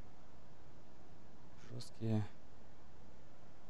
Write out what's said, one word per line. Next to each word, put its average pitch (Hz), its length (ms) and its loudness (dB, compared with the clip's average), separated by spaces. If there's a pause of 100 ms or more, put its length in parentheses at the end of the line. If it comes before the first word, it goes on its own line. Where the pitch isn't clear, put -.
(1700)
Жёсткие. 113 540 2 (1500)